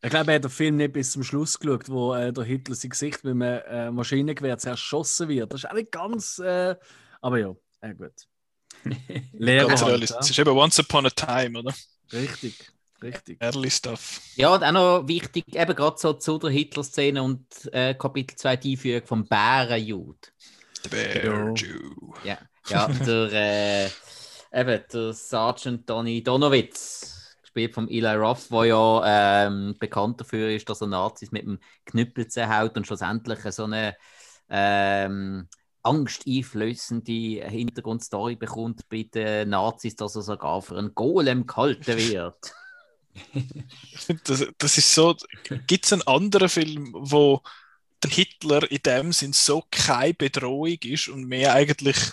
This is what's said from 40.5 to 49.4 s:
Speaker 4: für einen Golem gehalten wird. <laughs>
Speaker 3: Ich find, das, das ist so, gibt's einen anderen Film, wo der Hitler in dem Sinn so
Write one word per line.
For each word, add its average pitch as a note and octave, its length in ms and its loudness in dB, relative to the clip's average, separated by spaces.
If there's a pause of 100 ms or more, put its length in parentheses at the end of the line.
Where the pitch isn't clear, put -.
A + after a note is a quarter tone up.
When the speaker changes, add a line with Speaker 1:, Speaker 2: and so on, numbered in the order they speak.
Speaker 4:
für - 160 -12
einen G#2 180 -6
Golem B2+ 500 2
gehalten B2 520 0
wird. G2+ 560 -4 (800)
<laughs> C3 120 -4 (480)
Speaker 3:
Ich - 80 -16
find, - 260 -6
das, C3+ 180 0 (120)
das D3 200 2
ist - 160 6
so, E3 220 6 (520)
gibt's - 260 2
einen F3+ 80 2
anderen F#3+ 480 4
Film, D3+ 440 -2
wo C#3 480 6 (600)
der C#3+ 80 0
Hitler D3 580 2
in C#3 140 -4
dem C#3+ 300 2
Sinn C#3+ 180 -2
so C#3+ 400 2